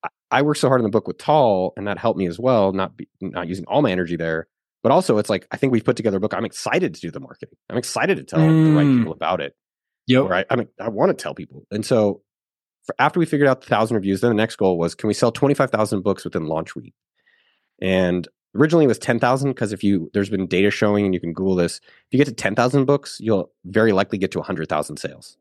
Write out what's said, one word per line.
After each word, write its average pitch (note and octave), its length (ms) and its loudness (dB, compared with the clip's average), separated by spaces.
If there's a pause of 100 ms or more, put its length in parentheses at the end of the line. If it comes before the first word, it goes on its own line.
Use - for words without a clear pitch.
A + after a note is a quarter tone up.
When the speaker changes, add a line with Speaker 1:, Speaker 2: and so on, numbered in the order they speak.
Speaker 1:
I, - 60 -10 (220)
I B2+ 100 4
work D3 160 2
so C#3+ 100 2
hard C3 140 4
on - 20 0
the G#2+ 80 0
book G#2+ 160 0
with - 100 -10
Tall, A2 600 2
and G2+ 100 -8
that G2 100 -6
helped A2 220 -2
me F#2 80 0
as E2+ 120 -8
well, A2+ 340 2
not F#2+ 240 -4
be, - 100 -16 (140)
not F2 260 -8
using F2+ 200 -8
all - 140 2
my G#2 100 2
energy F2 240 -2
there. E2 320 -4 (360)
But A2+ 80 2
also, D#3 280 2
it's - 100 -4
like, G2 220 -4
I - 60 -10
think C3+ 140 0
we've A2+ 140 0
put B2 100 0
together G#2+ 220 -2
a - 20 -2
book. G2+ 140 -4
I'm F#2+ 100 -4
excited A#2+ 520 -4
to - 60 -20
do E2 100 -10
the C3 100 -14
marketing. - 340 -20 (140)
I'm A2+ 80 -4
excited C#3 400 -2
to C#3 60 -12
tell E3 160 -2
the D#3 60 4 (280)
right D3 120 4
Speaker 2:
Mm. C3 120 4
Speaker 1:
people G2 160 0
about E2 260 -2
it. C#2+ 160 -8 (520)
Speaker 2:
Yep. B2+ 220 4
Speaker 1:
Right? F#2 200 0
I B2 80 2
mean, - 100 -4 (140)
I A2+ 80 -4
wanna C3+ 240 0
tell - 200 -8
people. - 380 -16
And G#2+ 140 -6
so G#2+ 360 2 (640)
for, - 160 -10
after D3 180 2
we E3 80 2
figured C#3+ 220 2
out C3 140 2
the - 60 -20
thousand A2+ 280 0
reviews, G2 240 -2
then A#2+ 100 2
the A2 60 2
next G#2+ 220 0
goal F#2 200 2
was, E2 160 -2
can - 140 -6
we G#2 60 0
sell A#2 180 2
twenty-five C#3 400 0
thousand G#2+ 300 0
books F#2+ 240 -2
within E2 220 -6
launch D#2+ 280 -6
week? - 180 -16 (880)
And F2+ 460 0 (280)
originally D#3 300 4
it B2+ 40 4
was G#2+ 100 0
ten A#2 200 -2
thousand, C3 340 0
'cause G#2+ 180 -4
if G2 120 -8
you, G2 300 0
there's G2+ 160 0
been F#2+ 180 -2
data F#2+ 220 2
showing, G#2 360 0
and F#2 80 0
you F2 80 -2
can E2+ 120 -6
Google F#2 220 0
this, F2 220 0
if - 340 -20
you B2+ 60 2
get C#3+ 100 6
to B2+ 60 -10
ten G2+ 220 -2
thousand B2+ 300 2
books, C#3+ 360 -2
you'll G2+ 300 -2 (140)
very G#2+ 280 2
likely G2 240 0
get F#2 140 -2
to - 80 -4
a D2 40 -8
hundred D2 260 -6
thousand D2+ 280 -4
sales. - 440 -14